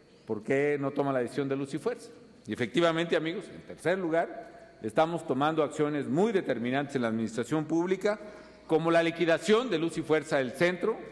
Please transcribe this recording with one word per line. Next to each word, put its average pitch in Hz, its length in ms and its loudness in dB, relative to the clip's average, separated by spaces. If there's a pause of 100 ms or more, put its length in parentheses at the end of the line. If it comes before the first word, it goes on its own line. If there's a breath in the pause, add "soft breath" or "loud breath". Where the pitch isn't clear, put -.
(260)
¿por 107 160 -4
qué 143 360 2
no 139 120 -2
toma 143 200 0
la 135 100 2
decisión 135 280 -2
de 135 80 0
Luz 139 160 -6
y 156 60 -4
Fuerza?". 233 320 -6 (360)
Y 107 60 -6
efectivamente, 165 640 2
amigos, 165 380 -2
en - 80 -16
tercer 170 360 -2
lugar, - 840 -4
estamos 160 440 0
tomando 151 360 2
acciones 147 440 0
muy 185 260 2
determinantes 135 640 -2
en 127 60 2
la 117 60 2
administración 113 560 -2
pública, 190 540 0 (480 loud breath)
como 160 240 2
la 170 120 6
liquidación 165 680 2
de 165 80 2
Luz 165 200 -2
y 160 40 -4
Fuerza 147 360 2
del 127 140 0
Centro, 180 440 0 (160)